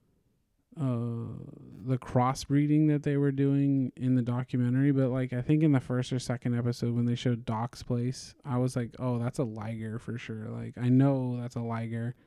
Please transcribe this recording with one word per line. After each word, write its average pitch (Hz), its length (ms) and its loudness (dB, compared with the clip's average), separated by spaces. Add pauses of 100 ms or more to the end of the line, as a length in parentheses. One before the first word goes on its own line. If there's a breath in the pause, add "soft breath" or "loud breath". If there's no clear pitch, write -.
(800)
uh, 117 480 -2 (600)
the 131 120 0
crossbreeding 143 880 2
that 147 140 2
they 147 140 0
were 143 160 2
doing 139 640 2
in 127 180 2
the 127 80 4
documentary, 123 720 2
but, 135 180 2
like, 127 220 -2
I 127 100 -2
think 151 200 4
in 156 100 6
the 131 80 6
first 123 320 -2
or 127 60 0
second 120 380 -2
episode 120 380 0
when 120 120 2
they 120 100 2
showed 120 280 -2
Doc's 113 380 -4
place, 123 520 -4 (100)
I 127 140 -2
was 127 180 0
like, 120 220 -4
"Oh, 123 200 -2
that's 117 200 -4
a 147 60 0
liger 110 540 -6
for 113 200 -8
sure." 110 320 -10
Like, 113 280 -10
I 123 100 0
know 131 520 4
that's 120 160 -8
a 120 60 -4
liger, 117 520 -6 (120)